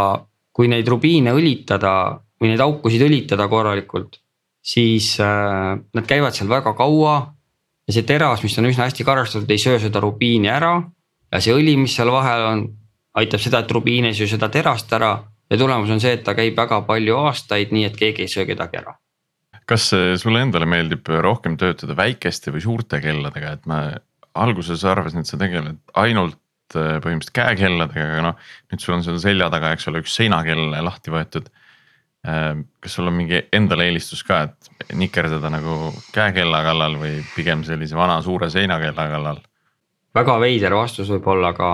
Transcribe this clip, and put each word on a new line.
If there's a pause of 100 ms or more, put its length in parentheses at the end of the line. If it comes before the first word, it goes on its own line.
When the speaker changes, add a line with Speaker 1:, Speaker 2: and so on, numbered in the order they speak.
(540)
Speaker 1:
kui
neid
rubiine
õlitada (480)
või
neid
aukusid
õlitada
korralikult, (480)
siis,
äh,
nad
käivad
seal
väga
kaua (720)
ja
see
teras,
mis
on
üsna
hästi
karastatud,
ei
söö
seda
rubiini
ära. (520)
Ja
see
õli,
mis
seal
vahel
on, (560)
aitab
seda,
et
rubiin
ei
söö
seda
terast
ära. (380)
Ja
tulemus
on
see,
et
ta
käib
väga
palju (100)
aastaid
nii,
et
keegi
ei
söö
kedagi
ära. (760)
Speaker 2:
Kas,
äh,
sulle
endale
meeldib (160)
rohkem
töötada
väikeste
või
suurte
kelladega?
Et
ma (500)
alguses
arvasin,
et
sa
tegeled (240)
ainult, (340)
äh,
põhimõtteliselt
käekelladega,
aga
noh, (320)
nüüd
sul
on
seal
selja
taga,
eks
ole,
üks
seinakell
lahti
võetud. (760)
Äh, (280)
kas
sul
on
mingi (160)
endale
eelistus
ka,
et
nikerdada
nagu (180)
käekella
kallal
või (160)
pigem
sellise
vana
suure
seinakella
kallal? (760)
Speaker 1:
Väga
veider
vastus
võib-olla,
aga